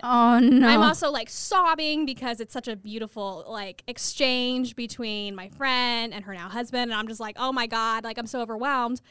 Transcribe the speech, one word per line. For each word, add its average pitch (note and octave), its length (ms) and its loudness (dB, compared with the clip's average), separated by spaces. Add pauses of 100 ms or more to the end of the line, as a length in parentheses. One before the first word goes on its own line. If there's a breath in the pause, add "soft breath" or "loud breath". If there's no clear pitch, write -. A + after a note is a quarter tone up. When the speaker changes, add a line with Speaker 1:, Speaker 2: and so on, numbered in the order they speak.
Speaker 1:
Oh, A#3+ 360 6
no. B3 280 8
Speaker 2:
I'm A3+ 140 8
also, D#4 280 4
like, A#3+ 200 -6
sobbing D#4 760 0
because B3 360 -6
it's A#3 100 -10
such B3 160 -8
a A3+ 80 -8
beautiful, G#3 720 -10
like, G3+ 400 -14
exchange B3+ 880 -2
between G#3+ 580 -8
my F#3+ 160 -14
friend B3 640 -2
and F#3+ 120 -12
her G3 80 -12
now F3+ 160 -12
husband. A#3+ 420 -6
And G#3+ 80 -4
I'm A3 80 -6
just A3 140 -10
like, G#3+ 180 -12
"Oh, C4 140 -2
my A#3+ 140 -2
God. A3+ 360 -2
Like, A3+ 140 -10
I'm A#3 100 -10
so B3+ 140 -6
overwhelmed." A#3+ 580 -4 (100)